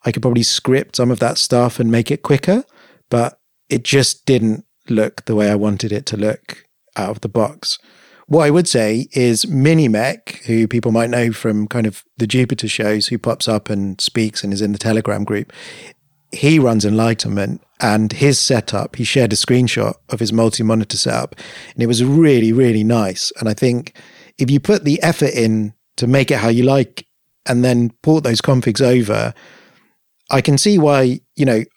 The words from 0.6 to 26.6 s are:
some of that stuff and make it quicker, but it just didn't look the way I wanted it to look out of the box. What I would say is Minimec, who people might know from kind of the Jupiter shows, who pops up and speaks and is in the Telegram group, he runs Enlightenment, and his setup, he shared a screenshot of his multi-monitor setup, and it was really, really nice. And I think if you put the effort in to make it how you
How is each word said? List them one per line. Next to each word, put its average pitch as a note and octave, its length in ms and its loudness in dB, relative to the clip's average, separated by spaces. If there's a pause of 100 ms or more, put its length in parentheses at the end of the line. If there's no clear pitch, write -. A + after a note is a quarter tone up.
some B2 140 0
of B2 80 0
that A#2+ 220 -2
stuff B2 400 0
and A#2 100 0
make A#2 220 0
it D3+ 100 -4
quicker, F3+ 420 0 (460)
but A#2+ 300 -2 (300)
it B2+ 140 -2
just - 440 0
didn't A2+ 360 0 (240)
look G#2+ 380 -2
the G#2+ 80 -4
way G#2 160 2
I G#2 60 2
wanted G#2 360 -2
it G#2 140 -6
to - 120 -6
look - 460 -6 (320)
out G2 140 -6
of A2 120 -10
the - 60 -8
box. - 520 -4 (480)
What D3+ 180 4
I D3 60 4
would E3 160 2
say A2+ 460 0
is B2 320 0
Minimec, C#3 1000 0
who A2+ 220 0
people A#2 240 -2
might A#2 180 0
know A#2+ 220 0
from G#2+ 360 -4
kind A2+ 200 -2
of - 160 -8 (140)
the A#2 100 -2
Jupiter B2 400 -2
shows, G#2+ 400 -2
who A#2 100 -4
pops - 300 -2
up A2 240 -2
and G2 280 -6
speaks - 440 -4
and G2+ 100 -4
is G2 80 -4
in G#2 120 -2
the G2+ 40 -6
Telegram G#2+ 460 -2
group, G#2 280 -6 (800)
he D#3 280 2
runs A2+ 260 2
Enlightenment, G#2+ 760 -2 (180)
and G#2+ 320 0
his C#3 240 2
setup, - 600 -2
he A#2+ 60 -4
shared A2+ 300 0
a - 20 0
screenshot A#2+ 600 0 (140)
of A2 100 -6
his A2 120 -2
multi-monitor A2+ 680 0
setup, - 380 -4 (380)
and - 80 -4
it A#2 60 2
was A#2+ 160 0
really, C3+ 500 4
really A#2 300 2
nice. G#2+ 560 0
And A2 100 -4
I G#2+ 60 -2
think A#2+ 420 -2 (400)
if B2+ 140 0
you C#3+ 80 4
put G3+ 240 0
the D3 180 0
effort D#3 320 0
in A2 400 0 (240)
to A#2+ 80 -2
make C3 240 2
it C#3 80 2
how A2 120 0
you A#2 140 2